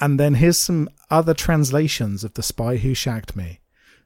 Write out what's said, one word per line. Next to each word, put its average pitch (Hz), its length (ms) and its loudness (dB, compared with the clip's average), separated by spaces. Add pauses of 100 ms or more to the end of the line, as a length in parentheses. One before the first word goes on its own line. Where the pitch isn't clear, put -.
and 143 180 2
then 147 180 4
here's 170 220 4
some 160 300 0 (220)
other 160 240 4
translations 143 920 0
of 107 80 -10
The 113 100 -8
Spy 120 360 -4
Who 131 160 0
Shagged 113 420 -6
Me. 87 240 -10 (460)